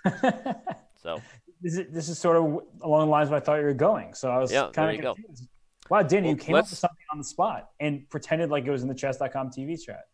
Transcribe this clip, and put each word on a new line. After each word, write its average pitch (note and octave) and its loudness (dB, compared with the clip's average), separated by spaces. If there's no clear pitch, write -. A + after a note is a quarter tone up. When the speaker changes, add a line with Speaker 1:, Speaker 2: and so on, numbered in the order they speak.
Speaker 1:
<laughs> F#3+ 2
Speaker 2:
So - -8
Speaker 1:
This E3+ -6
is, F3+ -8
this D#3+ -8
is E3+ -8
sort E3+ 4
of D#3+ 2
along D#3 4
the D3+ 4
lines D3+ 4
of C#3+ 0
I C#3+ 0
thought D3+ 2
you D3 0
were C#3+ 2
going. D3 2
So C3 -4
I B2 2
was B2+ 0
Speaker 2:
Yeah, C3+ 4
there A2 -2
Speaker 1:
kinda D#3 0
Speaker 2:
you - -8
go. B2 -4
Speaker 1:
confused. D3+ -20
Wow, G3+ 6
Danny, F3+ 4
Speaker 2:
Well, D3+ 2
Speaker 1:
you - -12
came D#3+ 0
up - 8
Speaker 2:
let's G#3+ 0
Speaker 1:
with F3 -12
something - -2
on D3+ -8
the C#3+ -10
spot F3+ -4
and D3 -4
pretended D#3+ -2
like C#3+ 0
it C#3 -2
was B2+ -2
in C3 -4
the C3+ -4
chess C3 -4
dot C3+ -4
com C3 -4
T C3 -10
V E3 -6
chat. B2 -16